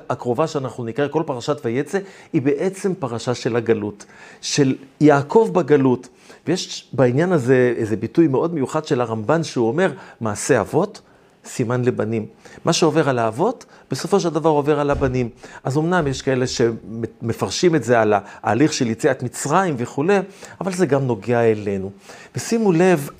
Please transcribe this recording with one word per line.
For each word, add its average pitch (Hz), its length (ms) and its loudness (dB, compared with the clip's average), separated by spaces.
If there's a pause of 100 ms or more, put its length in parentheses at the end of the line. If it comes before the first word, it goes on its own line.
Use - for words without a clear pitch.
הקרובה 127 380 -2
שאנחנו 131 380 -6
נקרא, 139 240 -2
כל 151 180 -2
פרשת 143 380 -4
ויצא, 127 340 -2 (340)
היא 151 100 0
בעצם 185 560 -2
פרשה 117 360 -4
של 117 220 -4
הגלות, 104 480 -2 (360)
של 131 360 0 (240)
יעקב 151 520 4
בגלות. 135 560 2 (380)
ויש - 460 -6
בעניין 135 400 2
הזה 127 440 4
איזה 110 200 -2
ביטוי 117 320 2
מאוד 147 260 0
מיוחד 151 300 -4
של 123 160 0
הרמב"ן, 117 440 0
שהוא 117 240 0
אומר, 165 240 0 (280)
"מעשה 110 400 0
אבות, 156 400 -2 (440)
סימן 123 400 -2
לבנים". 110 420 -2 (380)
מה 156 80 2
שעובר 156 360 2
על 127 100 0
האבות, 117 460 -2 (260)
בסופו 175 300 0
של 170 80 0
דבר 156 220 0
עובר 147 300 2
על 143 100 0
הבנים. 127 380 0 (360)
אז 139 140 -2
אמנם 165 280 0
יש 131 160 -4
כאלה 127 240 0
שמפרשים 113 1300 -2
את 143 100 0
זה 120 160 4
על 107 140 4 (280)
ההליך 120 300 2
של 117 180 0
יציאת 127 320 0
מצרים 151 560 -2
וכולי, 156 400 0 (420)
אבל 185 120 -4
זה 180 140 0
גם 135 160 2
נוגע 117 380 0
אלינו. 104 500 0 (460)
ושימו 220 360 0
לב, 160 360 4 (120)